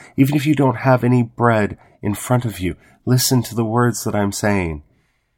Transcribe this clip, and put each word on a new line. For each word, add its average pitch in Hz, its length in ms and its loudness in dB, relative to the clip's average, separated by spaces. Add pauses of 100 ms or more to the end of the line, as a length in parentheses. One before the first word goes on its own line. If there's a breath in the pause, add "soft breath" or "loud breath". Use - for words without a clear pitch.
(180 loud breath)
even 135 180 2
if 143 100 -2
you 156 80 2
don't 131 260 0
have 127 260 2
any 123 180 4
bread 110 540 0 (240 soft breath)
in 104 120 -2
front 123 300 -2
of 101 160 -8
you, 90 160 -4 (300 soft breath)
listen 127 380 2
to - 120 -12
the 113 80 -2
words 117 400 0
that 107 100 -4
I'm 101 200 0
saying. 90 500 -2 (540)